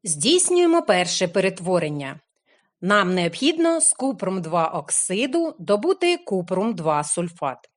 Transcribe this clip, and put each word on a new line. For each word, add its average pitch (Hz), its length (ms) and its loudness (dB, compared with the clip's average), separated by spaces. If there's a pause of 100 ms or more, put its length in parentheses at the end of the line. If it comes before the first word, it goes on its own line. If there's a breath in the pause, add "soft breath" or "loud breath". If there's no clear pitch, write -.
Здійснюємо 330 760 2
перше 180 460 0
перетворення. 170 920 -2 (600)
Нам 185 340 2
необхідно 311 640 0
з - 120 2
купрум 190 500 -4
два 160 260 0
оксиду 254 920 -2
добути 302 580 2
купрум 190 580 -2
два 151 300 0
сульфат. 160 540 -4 (180)